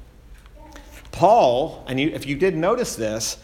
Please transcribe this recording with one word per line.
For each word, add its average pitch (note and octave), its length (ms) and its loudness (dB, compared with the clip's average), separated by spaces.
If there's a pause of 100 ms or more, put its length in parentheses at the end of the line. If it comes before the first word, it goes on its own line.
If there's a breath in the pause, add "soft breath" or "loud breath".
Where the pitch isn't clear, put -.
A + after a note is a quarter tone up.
(1120 loud breath)
Paul, D#3 760 4
and C3 120 0
you, D3 100 2
if - 160 -6
you C#3 100 -2
did E3+ 220 2
notice G#3 380 0
this, A2 480 -2